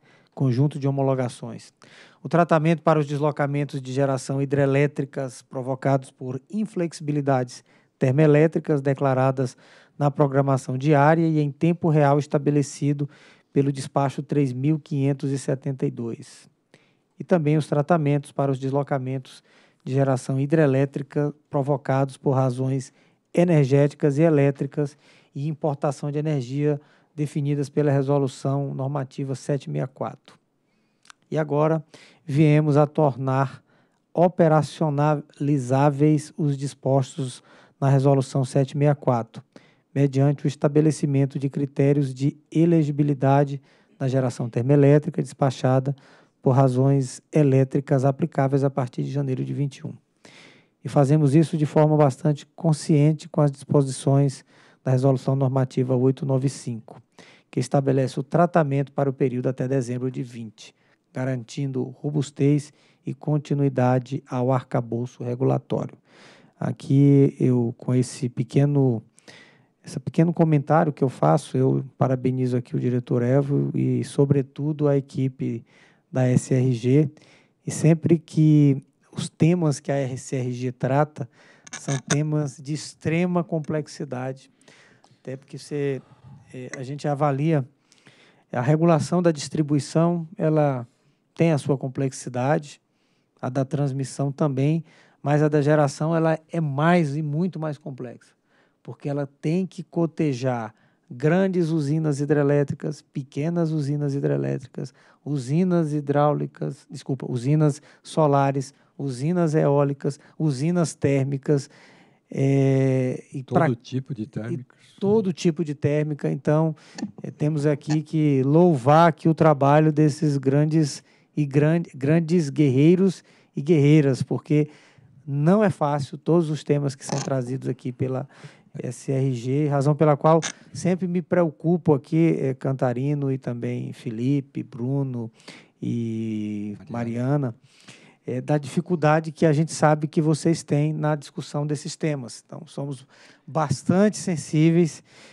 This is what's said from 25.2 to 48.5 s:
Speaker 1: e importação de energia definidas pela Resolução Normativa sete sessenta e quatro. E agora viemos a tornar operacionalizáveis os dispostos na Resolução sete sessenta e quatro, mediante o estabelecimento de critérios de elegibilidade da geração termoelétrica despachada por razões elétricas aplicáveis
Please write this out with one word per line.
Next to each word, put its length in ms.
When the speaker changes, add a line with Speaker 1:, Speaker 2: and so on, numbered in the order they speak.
Speaker 1:
e 140
importação 640
de 80
energia 600
definidas 540
pela 240
Resolução 800
Normativa 600
sete 320
sessenta 180
e 20
quatro. 520
E 60
agora 480
viemos 540
a 80
tornar 760
operacionalizáveis 2250
os 180
dispostos 840
na 120
Resolução 560
sete 260
sessenta 200
e 20
quatro, 480
mediante 520
o 20
estabelecimento 880
de 120
critérios 640
de 200
elegibilidade 1120
da 100
geração 400
termoelétrica 720
despachada 720
por 120
razões 680
elétricas 720
aplicáveis 640